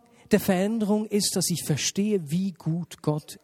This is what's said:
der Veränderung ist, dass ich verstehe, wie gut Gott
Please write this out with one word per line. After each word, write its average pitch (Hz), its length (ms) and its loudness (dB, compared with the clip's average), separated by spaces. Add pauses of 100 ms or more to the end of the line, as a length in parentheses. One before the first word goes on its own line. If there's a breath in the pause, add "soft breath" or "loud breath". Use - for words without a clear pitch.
(320 loud breath)
der 208 80 6
Veränderung 214 680 2
ist, - 280 0
dass 185 140 0
ich 165 160 -2
verstehe, 185 680 0
wie 185 220 0
gut 160 480 -6
Gott - 440 -4